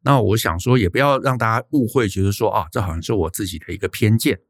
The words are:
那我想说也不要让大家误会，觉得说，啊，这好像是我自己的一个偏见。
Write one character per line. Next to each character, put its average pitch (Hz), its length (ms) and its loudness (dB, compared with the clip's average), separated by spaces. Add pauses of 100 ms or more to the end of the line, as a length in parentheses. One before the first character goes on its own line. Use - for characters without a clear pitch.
那 139 180 4
我 104 160 2
想 87 240 -2
说 123 160 2
也 101 100 2
不 87 120 0
要 139 200 4
让 127 200 0
大 113 200 2
家 - 120 -6
误 120 180 2
会， 123 180 2
觉 95 160 -2
得 98 80 2
说， 101 200 0
啊， 104 200 0
这 117 120 -2
好 90 60 -2
像 82 140 -6
是 117 120 -4
我 82 160 0
自 101 160 -6
己 82 120 -10
的 87 140 -12
一 90 60 -8
个 - 100 -4
偏 110 300 2
见。 - 200 -2 (120)